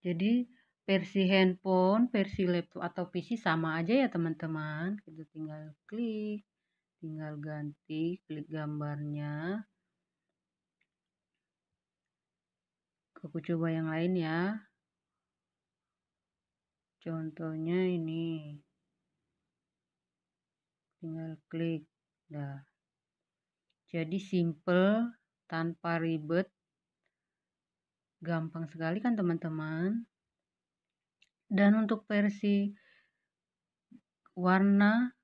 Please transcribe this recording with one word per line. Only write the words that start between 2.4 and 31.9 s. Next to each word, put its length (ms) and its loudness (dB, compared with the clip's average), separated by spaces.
laptop 320 -2
atau 320 -6
P 80 -4
C 160 -4
sama 400 0
aja 160 0
ya, 160 4
teman-teman. 960 -4
Kita 320 -16
tinggal 480 -12
klik, 640 -6
tinggal 400 -8
ganti, 800 -6
klik 240 -10
gambarnya. 1200 -6
Aku 240 -8
coba 240 0
yang 240 -2
lain 240 0
ya. 400 0
Contohnya 880 -2
ini. 640 -4
Tinggal 320 -8
klik. 320 -2
Nah. 320 -8
Jadi 320 -4
simple, 880 2
tanpa 480 -4
ribet. 480 0
Gampang 480 -4
sekali 320 -4
kan, 160 0
teman-teman? 880 -2
Dan 320 4
untuk 320 -2